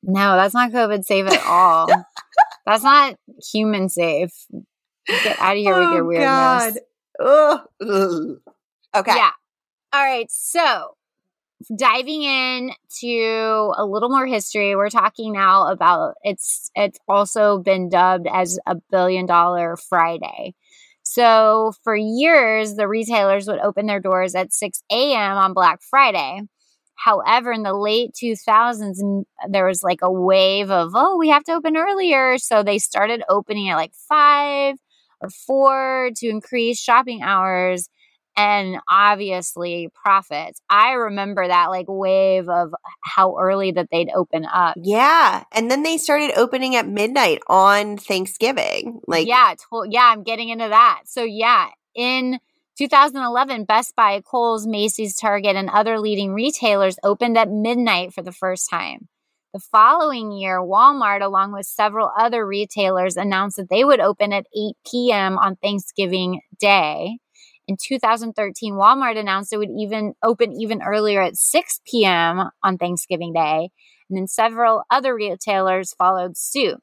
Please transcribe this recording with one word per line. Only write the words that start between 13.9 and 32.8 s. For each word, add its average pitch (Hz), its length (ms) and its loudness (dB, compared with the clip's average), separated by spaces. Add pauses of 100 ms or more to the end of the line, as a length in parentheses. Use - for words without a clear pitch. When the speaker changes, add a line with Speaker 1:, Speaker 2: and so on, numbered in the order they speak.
Speaker 1:
more 262 160 0
history, 208 500 -2
we're 202 140 0
talking 220 420 -2
now 196 400 2
about 170 500 0
it's, - 540 -6
it's 202 220 -2 (100)
also 202 500 2
been 185 300 0
dubbed 180 440 2
as 185 340 -2
a 180 100 -4 (160)
billion 185 340 0
dollar 170 500 2
Friday. 170 800 -4 (480)
So 220 680 4 (100)
for 220 140 -2
years, 220 800 2
the 214 100 0
retailers 202 600 0
would 202 100 -4
open 208 280 -2
their 202 140 -2
doors 185 360 -2
at 185 160 -4
six - 300 -6 (100)
A 262 220 0
M 202 220 -2
on 190 180 2
Black 175 280 2
Friday. 196 600 0 (520)
However, 220 560 0
in 220 120 -4
the 202 100 -4
late 214 420 -2
two 233 220 -6
thousands, 208 680 0
m-, 196 220 -4 (240)
there 196 160 0
was, 185 180 -2
like, 180 200 -2
a 180 100 0
wave 190 580 2
of, 175 240 0
"Oh, 330 220 2
we 320 140 2
have 294 140 4
to 330 80 -4
open 320 240 -2
earlier." 320 600 2
So 226 260 0
they 202 160 0
started 220 500 -2